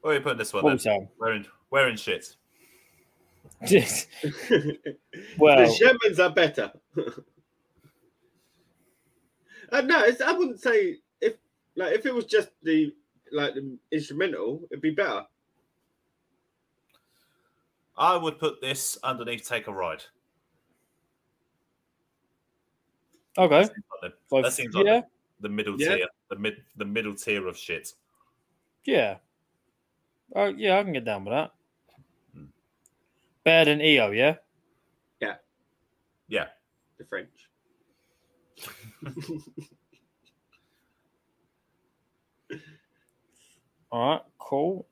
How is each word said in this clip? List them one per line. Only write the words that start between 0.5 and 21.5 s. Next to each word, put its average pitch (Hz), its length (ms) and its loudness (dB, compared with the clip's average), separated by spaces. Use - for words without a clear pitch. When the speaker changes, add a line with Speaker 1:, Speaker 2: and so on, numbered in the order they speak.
Speaker 1:
one, 101 100 -2
Speaker 2:
What 147 80 4
Speaker 1:
then? 135 40 0
Speaker 2:
we 120 60 -4
saying? 101 260 -2
Speaker 1:
Where 113 160 -2
in, 101 120 -8
where 135 200 2
in 113 60 -6
shit? - 400 -8
Speaker 2:
<laughs> - 600 -20
Just - 500 2
Speaker 3:
<laughs> - 80 -14
Speaker 2:
Well 151 180 10
Speaker 3:
The 123 80 10
Shermans 170 100 -2
are 175 140 4
better. 147 380 0
<laughs> - 180 -6
Uh, 285 100 0
no, 277 220 4
it's, - 180 4
I 320 100 0
wouldn't 277 300 -2
say 208 360 0
if, 220 120 0
like, 180 200 -2
if 220 100 -2
it 262 80 -2
was 240 120 -4
just - 240 0
the, 156 320 0
like, 147 240 -4
the 135 200 -12
instrumental, 151 760 -6
it'd - 120 -12
be 156 100 -2
better. 147 320 -4
Speaker 1:
I 175 180 2
would 160 220 -4
put - 240 -6
this 131 420 -6
underneath 120 420 -6
Take 117 200 -6
a 107 80 -12
Ride. 87 300 -6